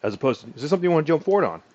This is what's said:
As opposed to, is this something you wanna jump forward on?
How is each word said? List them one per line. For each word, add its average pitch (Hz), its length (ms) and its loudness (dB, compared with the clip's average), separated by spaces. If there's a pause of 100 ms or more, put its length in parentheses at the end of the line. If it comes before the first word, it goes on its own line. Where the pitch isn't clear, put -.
As 104 120 -4
opposed 123 280 -2
to, - 60 -20
is 117 140 -14
this 147 80 -6
something 180 140 0
you 180 60 2
wanna 160 160 2
jump 160 180 2
forward 196 200 2
on? 85 180 -4 (120)